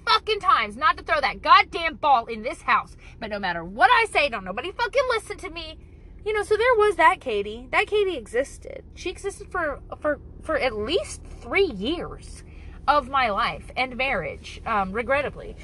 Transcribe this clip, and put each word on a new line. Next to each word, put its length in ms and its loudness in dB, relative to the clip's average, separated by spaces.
fucking 340 2
times 360 4
not 220 2
to 60 -14
throw 180 0
that 200 0
goddamn 540 4
ball 300 4
in 180 -8
this 200 -8
house, 320 2
but 100 -8
no 100 -6
matter 240 -2
what 280 4
I 140 6
say, 240 2
don't 140 -6
nobody 280 -6
fucking 380 0
listen 280 -2
to 120 -10
me. 280 -12
You 80 -2
know, 100 0
so 120 0
there 200 4
was 220 4
that 220 6
Katie. 520 -4
That 160 2
Katie 280 2
existed. 680 -6
She 160 -8
existed 420 -8
for, 280 -4
for, 200 -2
for 140 -2
at 180 0
least 460 -4
three 240 2
years 760 -6
of 220 4
my 200 2
life 460 -2
and 200 -2
marriage, 720 -4
um, 260 0
regrettably. 720 -4